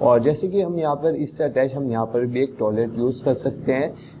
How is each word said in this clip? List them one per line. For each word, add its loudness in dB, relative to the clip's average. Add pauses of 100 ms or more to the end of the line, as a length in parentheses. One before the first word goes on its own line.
और 6
जैसे 0
कि 2
हम -2
यहाँ 0
पर 0
इससे -4
अटैच 0
हम -4
यहाँ 0
पर 0
भी 0
एक -2
toilet 0
use 0
कर 2
सकते -4
हैं -2 (260)